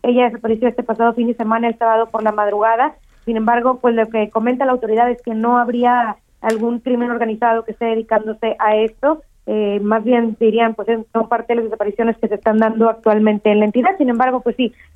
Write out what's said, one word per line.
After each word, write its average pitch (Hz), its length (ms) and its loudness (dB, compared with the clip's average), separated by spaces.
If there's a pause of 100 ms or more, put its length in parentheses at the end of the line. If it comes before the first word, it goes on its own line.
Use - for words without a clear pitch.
Ella 247 220 2
desapareció 226 420 -2
este 233 160 -4
pasado 233 300 0
fin 233 140 -2
de 240 80 0
semana, 226 340 -2
el 233 80 -6
sábado 226 340 2
por 226 100 -4
la 214 120 0
madrugada. 214 600 0 (300)
Sin 226 140 -2
embargo, 240 420 0
pues 240 160 0
lo 220 140 0
que 214 200 -2
comenta 247 360 0
la 254 80 2
autoridad 233 360 0
es 240 140 -6
que 233 100 -6
no 233 240 0
habría 240 600 0 (240)
algún 226 380 -2
crimen 240 320 -2
organizado 226 520 -2
que 226 80 -12
esté 233 140 -6
dedicándose 220 760 -2
a 214 160 2
esto, 262 460 0 (240)
eh, 208 360 -2
más 214 220 0
bien 233 360 0
dirían, 226 360 2
pues, 208 140 -6
es, 226 100 0 (120)
son 226 160 -2
parte 233 260 -2
de - 20 0
las 233 100 -2
desapariciones 220 520 -4
que 226 100 -4
se 202 80 -4
están 214 240 0
dando 226 300 2
actualmente 214 640 2
en 208 80 4
la 214 60 4
entidad. 330 320 0
Sin 277 120 0
embargo, 254 320 0
pues 240 140 -4
sí, 240 180 -2 (220)